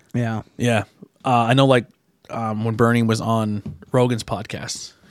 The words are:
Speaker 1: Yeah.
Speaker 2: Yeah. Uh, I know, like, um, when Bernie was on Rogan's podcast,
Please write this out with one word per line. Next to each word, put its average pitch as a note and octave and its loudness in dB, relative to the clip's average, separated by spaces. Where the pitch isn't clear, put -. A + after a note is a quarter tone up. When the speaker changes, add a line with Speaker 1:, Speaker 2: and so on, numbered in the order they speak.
Speaker 1:
Yeah. A2+ -4
Speaker 2:
Yeah. A#2 0
Uh, C3 -2
I B2 2
know, C3+ 4
like, B2+ 4
um, A2 -4
when A2+ -2
Bernie A#2 4
was A2 0
on A2 -2
Rogan's B2 0
podcast, - -10